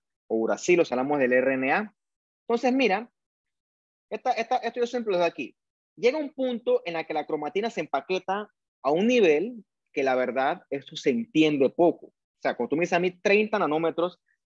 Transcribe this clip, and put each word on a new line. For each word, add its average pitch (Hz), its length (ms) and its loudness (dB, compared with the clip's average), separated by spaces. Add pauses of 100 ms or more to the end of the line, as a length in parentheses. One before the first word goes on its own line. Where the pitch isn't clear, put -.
(280)
o 113 100 -2
uracilo, 113 480 2
si - 80 -6
hablamos 139 260 0
del 127 140 2
R 127 200 2
N 131 180 -2
A. 202 220 -2 (540)
Entonces, 240 260 0
mira, 226 380 0 (1000)
esta, 233 220 -4
esta, 226 260 -2
esto 233 220 -4
yo 240 80 0
siempre 233 240 -4
lo 180 80 2
doy 170 80 2
aquí. - 280 -6 (400)
Llega 240 220 0
un 285 160 -6
punto 247 520 -2
en 170 100 -6
el 160 100 -4
que 160 80 -8
la 151 120 -4
cromatina 156 440 -4
se 185 120 -6
empaqueta 185 680 -4 (340)
a 135 80 0
un 190 160 2
nivel 214 560 2 (280)
que 139 120 -4
la 131 120 2
verdad, 131 540 -2
esto 139 260 -10
se 151 140 0
entiende 135 600 2
poco. - 380 0
O - 340 -20
sea, 131 140 -2
cuando - 140 -4
tú 139 60 -2
me 165 60 -2
dices 175 120 -2
a 175 60 2
mí 180 120 0
treinta 208 480 0
nanómetros, 165 600 -2 (280)